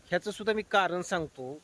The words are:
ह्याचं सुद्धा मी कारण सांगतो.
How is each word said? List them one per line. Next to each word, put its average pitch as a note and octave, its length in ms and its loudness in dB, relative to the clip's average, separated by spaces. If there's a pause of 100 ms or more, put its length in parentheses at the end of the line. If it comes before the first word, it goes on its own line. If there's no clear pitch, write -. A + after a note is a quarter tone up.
ह्याचं F3 220 -2
सुद्धा G#3+ 220 0
मी G#3+ 80 -2
कारण F3+ 400 2
सांगतो. D3 640 -4